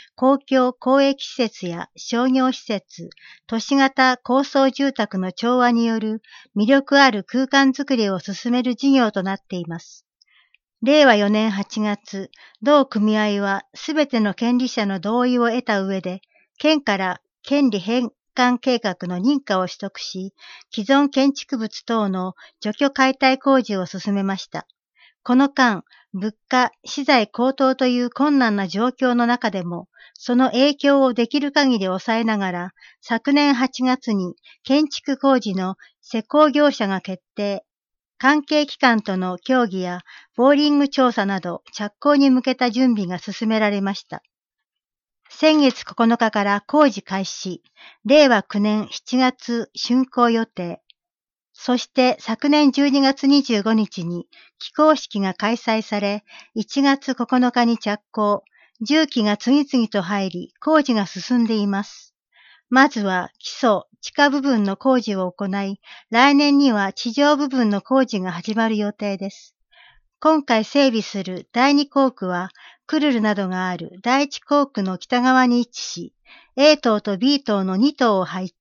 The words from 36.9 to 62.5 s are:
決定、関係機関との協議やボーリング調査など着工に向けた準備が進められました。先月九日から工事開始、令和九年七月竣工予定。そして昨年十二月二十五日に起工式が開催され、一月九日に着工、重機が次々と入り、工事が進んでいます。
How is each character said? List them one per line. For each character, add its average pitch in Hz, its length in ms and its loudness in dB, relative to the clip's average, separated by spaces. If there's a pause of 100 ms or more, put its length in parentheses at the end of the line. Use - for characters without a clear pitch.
決 185 200 -12 (120)
定、 202 300 -6 (520)
関 285 260 2
係 302 240 0
機 - 120 -18
関 233 240 4
と 190 140 -6
の 185 220 -4
協 254 280 0
議 185 160 -6
や 180 180 -8 (360)
ボ 262 160 4
ー - 20 4
リ 294 160 2
ン 285 80 2
グ 285 100 2
調 254 240 0
査 202 140 -2
な 196 140 -4
ど 175 220 -10 (100)
着 208 260 -10
工 294 180 2
に 277 140 6
向 254 120 4
け 254 120 -2
た 247 160 -2
準 247 240 2
備 202 120 -2
が 180 120 -8
進 220 300 -8
め 220 100 0
ら 214 120 2
れ 202 100 -2
ま 196 140 -2
し - 100 -14
た。 - 180 -16 (1120)
先 311 280 4
月 262 240 2
九 - 220 -2
日 226 240 2
か 202 140 -2
ら 202 220 -2
工 294 220 4
事 202 140 -4
開 190 220 -6
始、 - 380 -10 (420)
令 285 240 6
和 214 140 2
九 - 160 -8
年 214 320 0
七 - 260 -8
月 254 580 -2
竣 254 300 0
工 240 240 0
予 226 160 0
定。 175 380 -10 (720)
そ - 240 -2
し - 100 -8
て 254 340 0
昨 226 280 -4
年 294 240 4
十 285 160 2
二 277 120 2
月 277 280 2
二 285 140 4
十 220 200 -2
五 220 100 0
日 202 320 -2
に 175 220 -8 (320)
起 - 160 -18
工 302 220 2
式 - 240 -8
が 190 120 -2
開 214 220 -4
催 220 280 -4
さ 208 180 -6
れ、 202 240 -4 (300)
一 226 280 -4
月 277 320 0
九 254 240 -2
日 247 260 2
に 233 140 0
着 208 320 -6
工、 208 320 -2 (400)
重 302 240 2
機 247 160 -2
が 208 140 0
次 277 300 2
々 233 220 0
と 202 140 -4
入 196 260 -4
り、 180 320 -12
工 302 220 2
事 254 120 -2
が 202 120 0
進 240 320 -4
ん 233 80 2
で 220 80 -2
い 202 120 -2
ま 202 180 -4
す。 - 300 -20 (540)